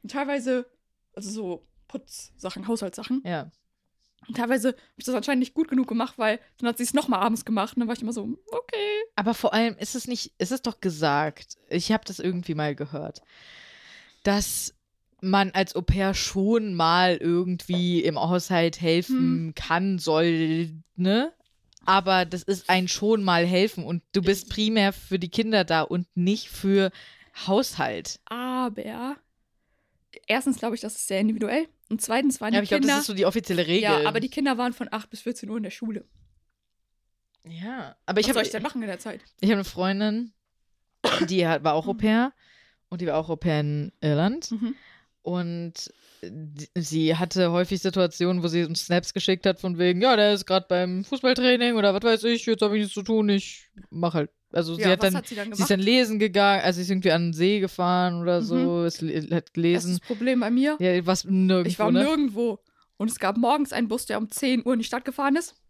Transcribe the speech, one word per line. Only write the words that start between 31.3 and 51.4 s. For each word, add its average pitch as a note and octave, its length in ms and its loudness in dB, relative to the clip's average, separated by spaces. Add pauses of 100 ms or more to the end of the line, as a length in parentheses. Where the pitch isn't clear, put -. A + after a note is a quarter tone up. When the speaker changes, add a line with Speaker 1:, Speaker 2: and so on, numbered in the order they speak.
Speaker 1:
Und A3 120 -4
zweitens C4 400 0
waren G#3+ 120 -4
Speaker 2:
Ja, - 0 -
Speaker 1:
die G3+ 40 4
Speaker 2:
aber G#3 60 2
ich G#3 60 -6
glaub, G#3+ 120 2
Speaker 1:
Kinder C#4 140 4
Speaker 2:
das C#4+ 60 0
ist C#4+ 60 -6
so G#3+ 60 -6
die F#3+ 140 2
offizielle F3+ 400 0
Regel. F#3 160 2
Speaker 1:
Ja, D3+ 240 2
aber A3+ 120 0
die C4 120 -4
Kinder C4+ 260 0
waren B3 160 -2
von - 180 -10
acht G#3+ 200 -10
bis - 100 -18
vierzehn A3+ 300 -8
Uhr A3+ 60 -6
in G#3+ 60 -6
der G#3 60 -8
Schule. A3 360 -10 (1400)
Speaker 2:
Ja, F3 480 -12 (100)
aber F#3 140 2
ich A3 60 4
Speaker 1:
Was A#3 40 2
Speaker 2:
hab C4+ 60 2
Speaker 1:
soll D#4+ 100 2
ich - 60 -6
denn A3 120 -6
machen C4 180 -6
in A3 60 -6
der F#3 120 -8
Zeit? - 220 -12 (180)
Speaker 2:
Ich G3 100 2
hab G#3+ 60 6
eine G3 80 -2
Freundin, G#3 680 -2 (960)
die F3 180 2
hat, D3+ 160 0
war D#3 120 2
auch D#3+ 120 -2
Au-pair A3 460 2 (560)
und F3 120 -8
die F3 60 -2
war D3+ 100 0
auch D#3 120 -2
Au-pair D#3 300 0
in D3 320 -2 (100)
Irland. E3+ 500 0
Speaker 1:
Mhm. A3+ 240 -4 (500)
Speaker 2:
Und, E3+ 640 -6 (300)
äh, F2 100 -14
d-, D3 440 -14
sie D#3+ 400 2
hatte F3 360 0
häufig F3 300 0
Situationen, F3+ 600 0
wo F3 40 0
sie E3+ 160 2
uns E3 220 -4
Snaps F3 260 0
geschickt F#3 360 0
hat F#3 120 0
von F3+ 200 -4
wegen, F3+ 220 4
„Ja, B3 140 6
der G#3 180 6
ist F#3+ 120 -2
grad F#3 220 0
beim F3+ 360 0
Fußballtraining“ B3 760 2